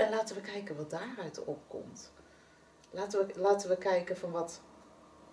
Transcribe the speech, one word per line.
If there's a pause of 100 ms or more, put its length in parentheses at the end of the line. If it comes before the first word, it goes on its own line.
En
laten
we
kijken
wat
daaruit
opkomt." (800)
Laten
we,
laten
we
kijken
van
wat. (720)